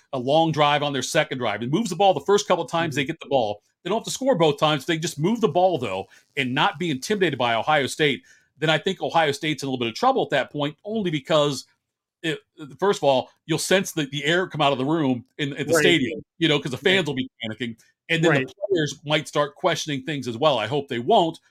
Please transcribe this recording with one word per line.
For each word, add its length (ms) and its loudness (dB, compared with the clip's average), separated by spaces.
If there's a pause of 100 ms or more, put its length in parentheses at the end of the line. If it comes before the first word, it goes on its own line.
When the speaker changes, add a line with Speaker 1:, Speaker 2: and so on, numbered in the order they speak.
(120)
Speaker 1:
a 80 -4
long 320 2
drive 320 2
on 100 -2
their 80 -4
second 360 -2
drive 240 -4
and 100 -4
moves 180 0
the 60 -6
ball 180 4
the 80 -2
first 280 2
couple 160 2
of 60 -12
times 240 -2
they 80 0
Speaker 2:
Mm-hmm. 40 -4
Speaker 1:
get 140 -8
the 80 -10
ball, 320 0 (220)
they 60 -6
don't 100 0
have 60 -8
to 60 -8
score 240 0
both 240 4
times. 260 2
They 120 0
just 220 -6
move 220 0
the 80 4
ball, 280 2
though, 300 -6 (280)
and 180 -2
not 260 2
be 120 -2
intimidated 480 -2
by 160 2
Ohio 320 2
State, 360 0 (360)
then 100 0
I 80 4
think 240 -4
Ohio 320 2
State's 300 -4
in 40 -6
a 40 -4
little 120 -4
bit 60 -2
of 60 -8
trouble 280 2
at 60 -4
that 220 0
point, 340 -4
only 260 -4
because 540 0 (560)
it, 180 -4 (400)
first 200 0
of 40 -4
all, 260 2 (180)
you'll 100 0
sense 340 0
the, 140 -2
the 180 -8
air 240 0
come 140 -6
out 100 4
of 60 0
the 80 -2
room 400 0 (140)
in, 180 -6
at 100 -4
the 60 0
Speaker 2:
Right. 80 4
Speaker 1:
stadium, 420 2 (140)
you 100 0
know, 120 2
'cause 120 -6
the 60 -8
Speaker 2:
Right. 180 2
Speaker 1:
fans 120 0
will 80 -4
be 140 -6 (140)
panicking. 320 -8 (340)
And 140 0
then 80 6
Speaker 2:
Right. 160 2
Speaker 1:
the 60 -18 (160)
players 360 -2
might 220 0
start 280 -2
questioning 480 -2
things 240 -6
as 100 -6
well. 220 4
I 80 -2
hope 200 -4
they 120 -4
won't, 400 2 (100)